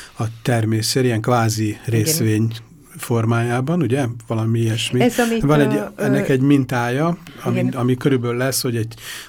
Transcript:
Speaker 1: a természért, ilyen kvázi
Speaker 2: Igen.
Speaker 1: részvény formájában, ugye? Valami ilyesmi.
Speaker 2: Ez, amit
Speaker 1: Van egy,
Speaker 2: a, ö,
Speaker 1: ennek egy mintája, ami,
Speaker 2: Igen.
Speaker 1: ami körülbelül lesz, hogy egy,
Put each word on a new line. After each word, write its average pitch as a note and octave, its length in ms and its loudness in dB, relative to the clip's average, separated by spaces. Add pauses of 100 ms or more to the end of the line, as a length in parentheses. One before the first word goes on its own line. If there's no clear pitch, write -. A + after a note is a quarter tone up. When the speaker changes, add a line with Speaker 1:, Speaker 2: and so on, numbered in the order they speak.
(200)
Speaker 1:
a A#2+ 40 -4 (180)
természért, A2 640 0
ilyen A2+ 160 2
kvázi A2+ 460 2
Speaker 2:
Igen. G#2 180 -6
Speaker 1:
részvény A2+ 640 0 (460)
formájában, A#2+ 840 0
ugye? C3 240 0 (220)
Valami A2+ 320 0
ilyesmi. A2+ 420 0
Speaker 2:
Ez, A#3+ 180 2
amit A3+ 220 0
Speaker 1:
Van D3 180 4
egy, C#3 180 2
Speaker 2:
a, - 180 -6
ö, - 80 -6
Speaker 1:
ennek C3+ 260 0
egy C3+ 120 2
mintája, C3+ 760 2 (260)
ami, A#2+ 160 0
Speaker 2:
Igen. B2+ 140 0
Speaker 1:
ami B2+ 220 0
körülbelül A#2+ 420 0
lesz, B2+ 240 0
hogy A#2+ 140 -2
egy, A2+ 180 -4 (360)